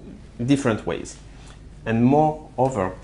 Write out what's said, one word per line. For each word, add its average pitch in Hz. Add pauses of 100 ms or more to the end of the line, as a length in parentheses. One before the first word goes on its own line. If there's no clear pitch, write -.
(440)
different 127
ways. - (680)
And 113
moreover, 131 (120)